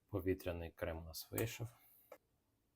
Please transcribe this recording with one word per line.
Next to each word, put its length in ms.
повітряний 600
крем 260
у 40
нас 300
вийшов. 360